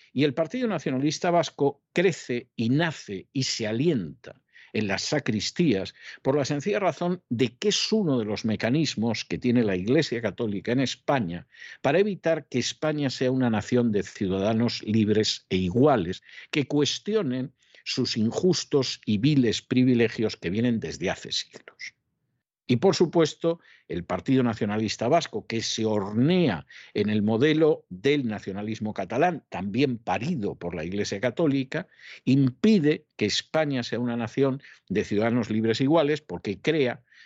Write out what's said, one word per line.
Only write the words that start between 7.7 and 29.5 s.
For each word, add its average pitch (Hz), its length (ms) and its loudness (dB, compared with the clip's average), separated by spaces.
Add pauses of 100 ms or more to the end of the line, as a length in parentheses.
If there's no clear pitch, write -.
uno 175 260 2
de 113 60 -2
los 104 200 -6
mecanismos 113 800 -2
que - 140 -6
tiene 123 260 2
la 98 120 0
Iglesia 117 460 0
Católica 104 500 -4
en 131 80 0
España 120 640 -2 (360)
para 143 160 4
evitar 165 480 0
que - 120 -4
España 147 520 -2
sea 127 200 0
una 127 200 2
nación 113 420 2
de 101 100 0
ciudadanos 107 800 -2
libres 107 680 2
e 95 60 0
iguales, 92 640 2 (280)
que 147 160 -2
cuestionen 147 880 -2 (320)
sus - 320 -2
injustos - 880 0
y 107 140 0
viles 123 420 4
privilegios 123 760 2
que 85 140 -6
vienen 113 280 0
desde 82 320 -6
hace - 220 -8
siglos. - 640 -10 (680)
Y, 131 120 2
por 185 180 4
supuesto, 165 640 2 (300)
el 87 160 -6
Partido 131 400 2
Nacionalista 110 640 -2
Vasco, 139 400 0
que 113 140 -4
se - 220 -4
hornea 110 800 2 (300)
en 104 160 0
el 107 100 2
modelo 151 680 2
del 135 380 0
nacionalismo 104 680 -6
catalán, 131 540 0
también 107 500 -2